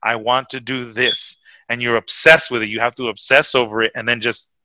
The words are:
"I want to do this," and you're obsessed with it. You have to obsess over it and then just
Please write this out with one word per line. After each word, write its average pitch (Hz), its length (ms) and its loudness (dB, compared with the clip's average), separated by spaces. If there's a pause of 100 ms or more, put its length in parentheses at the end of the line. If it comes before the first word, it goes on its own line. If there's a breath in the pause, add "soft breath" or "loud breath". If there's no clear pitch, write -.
"I 113 140 0
want 123 340 0
to 131 100 -8
do 123 260 -4
this," 117 520 -2 (320 soft breath)
and 120 120 -4
you're 120 160 2
obsessed - 540 2
with 117 120 -2
it. 104 60 -4
You 110 100 -6
have 120 160 -2
to 123 140 -4
obsess 135 460 0
over 113 280 2
it 110 120 0
and 113 120 -6
then 120 140 0
just 113 300 -4 (140)